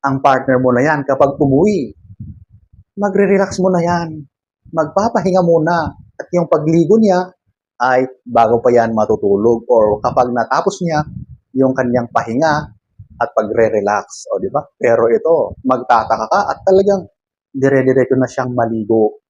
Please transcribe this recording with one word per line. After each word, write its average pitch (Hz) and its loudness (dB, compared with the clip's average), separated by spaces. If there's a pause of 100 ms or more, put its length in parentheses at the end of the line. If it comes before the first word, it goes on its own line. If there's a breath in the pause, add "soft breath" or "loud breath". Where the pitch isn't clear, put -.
Ang 135 -4
partner 131 2
mo 127 2
na 123 2
yan, 151 0
kapag 139 0
umuwi, 147 0 (1040)
magre-relax 196 0
mo 185 0
na 175 0
yan. 170 -4 (480)
Magpapahinga 185 0
muna. 165 0 (260)
At - -14
yung 175 0
pagligo 160 2
niya 185 2 (480)
ay 131 0 (160)
bago 117 2
pa 127 4
yan 113 2
matutulog 107 0
or 107 2
kapag 123 0
natapos 131 -2
niya 156 -2 (480)
yung 131 0
kanyang 123 -2
pahinga 131 -2 (440)
at 117 -4
pagre-relax. 104 -2
O, 98 -4
di 98 -6
ba? 143 -2 (140)
Pero 117 2
ito, 120 0
magtataka 117 0
ka 190 0 (120)
at - -6
talagang 190 2 (420)
dire-diretso 131 2
na 127 0
siyang 127 -6
maligo. 113 0